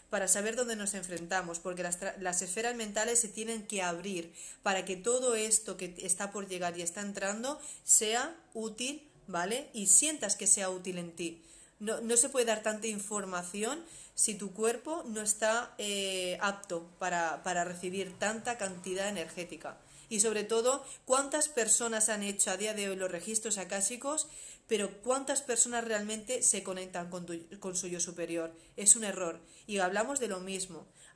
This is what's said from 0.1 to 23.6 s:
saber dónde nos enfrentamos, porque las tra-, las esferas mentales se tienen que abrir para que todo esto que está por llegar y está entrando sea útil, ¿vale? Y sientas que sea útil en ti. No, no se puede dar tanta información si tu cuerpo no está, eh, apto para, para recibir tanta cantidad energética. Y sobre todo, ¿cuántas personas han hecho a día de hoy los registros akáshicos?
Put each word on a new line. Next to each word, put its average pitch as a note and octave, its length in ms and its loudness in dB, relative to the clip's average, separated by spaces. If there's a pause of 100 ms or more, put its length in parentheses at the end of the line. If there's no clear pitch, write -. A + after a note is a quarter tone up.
saber G#3 260 2
dónde A#3 220 0
nos G3+ 160 -2
enfrentamos, F3 680 -4
porque F3+ 240 -4
las F3 160 -2
tra-, G3 200 -4
las F3+ 220 0
esferas A3+ 320 -2
mentales A3+ 460 2
se G#3+ 80 2
tienen A3 400 -6
que G3 140 -2
abrir F3 520 -2 (300)
para F#3+ 220 2
que F#3 100 -4
todo A#3+ 400 2
esto A3 400 2
que F3+ 220 -8
está G3 340 0
por G3+ 160 -6
llegar F3 300 -2
y F3 60 -4
está E3+ 180 -4
entrando G3+ 580 -2 (240)
sea A#3+ 500 4 (200)
útil, A#3 580 -6 (160)
¿vale? G3 460 -2
Y G#3 140 0
sientas C#4 500 6
que G3 100 0
sea F#3+ 220 4
útil F#3 300 -4
en F3 140 -8
ti. E3 300 -6 (360)
No, G#3 200 -2
no A#3 160 2
se B3+ 140 6
puede B3 160 4
dar G#3+ 180 2
tanta G#3+ 240 -2
información G#3 960 -4 (320)
si G#3+ 200 2
tu F#3+ 180 -8
cuerpo A#3+ 540 0
no G#3+ 140 -4
está, A3 580 2
eh, F#3+ 600 -2
apto F#3 580 -2
para, E3+ 460 0
para F3 220 2
recibir F3+ 540 -6
tanta A3+ 380 -2
cantidad F#3+ 520 -4
energética. E3+ 680 -8 (300)
Y A3 140 2
sobre G#3+ 240 4
todo, A#3+ 400 2 (180)
¿cuántas C#4 460 2
personas A3 580 2
han G#3 160 0
hecho G3+ 280 0
a F#3 60 0
día G#3+ 160 -2
de G3+ 140 -2
hoy G3 80 -2
los F#3 160 -2
registros G3+ 460 -2
akáshicos? A3 680 -2 (400)